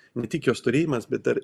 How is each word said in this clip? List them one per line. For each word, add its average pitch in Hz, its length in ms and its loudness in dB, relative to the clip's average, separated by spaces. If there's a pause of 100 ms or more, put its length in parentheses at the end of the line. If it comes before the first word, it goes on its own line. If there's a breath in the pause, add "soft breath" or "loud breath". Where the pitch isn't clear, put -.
(160 soft breath)
ne 120 120 -4
tik 143 220 0
jos 117 100 -2
turėjimas, 131 480 0
bet 123 160 -4
dar 123 200 2